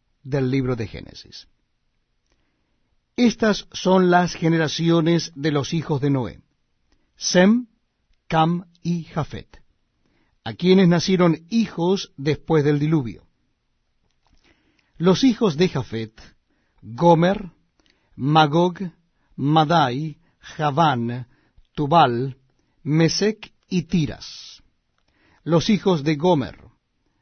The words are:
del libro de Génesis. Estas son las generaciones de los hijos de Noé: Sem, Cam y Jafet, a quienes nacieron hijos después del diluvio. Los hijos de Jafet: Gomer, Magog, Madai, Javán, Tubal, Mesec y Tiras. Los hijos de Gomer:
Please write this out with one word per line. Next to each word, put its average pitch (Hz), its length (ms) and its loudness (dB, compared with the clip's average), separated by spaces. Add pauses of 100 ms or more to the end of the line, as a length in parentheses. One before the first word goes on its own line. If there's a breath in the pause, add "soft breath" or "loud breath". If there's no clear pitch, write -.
(220)
del 131 280 -4
libro 127 260 -2
de 113 100 -8
Génesis. - 640 -18 (1700)
Estas 226 560 0
son 185 380 2
las 175 240 2
generaciones 165 1000 0
de 143 160 -4
los 143 240 -2
hijos 147 260 -4
de 143 100 0
Noé: 123 300 -4 (760)
Sem, 214 500 2 (640)
Cam 170 380 -2 (160)
y 170 220 -6
Jafet, - 560 -10 (840)
a 113 100 -10
quienes 185 320 4
nacieron 175 640 2
hijos 196 680 -4
después 151 460 -2
del 147 160 0
diluvio. 143 480 -4 (1700)
Los 180 280 2
hijos 214 320 2
de 180 120 2
Jafet: 113 440 -8 (680)
Gomer, 170 720 2 (640)
Magog, 160 760 0 (440)
Madai, 151 840 0 (200)
Javán, 131 880 -2 (480)
Tubal, 139 640 0 (440)
Mesec 165 680 -2 (160)
y 180 140 -2
Tiras. - 800 -6 (800)
Los 156 260 0
hijos 185 360 2
de 151 120 0
Gomer: 143 420 0 (640)